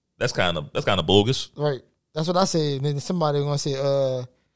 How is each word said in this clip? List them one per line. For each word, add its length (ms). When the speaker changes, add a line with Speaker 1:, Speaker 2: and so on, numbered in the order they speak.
Speaker 1:
That's 160
kinda, 400
that's 120
kinda 180
bogus. 520
Speaker 2:
Right. 260
That's 140
what 100
I 80
said. 320
And 80
then 140
somebody 400
gonna 180
say, 240
uh, 440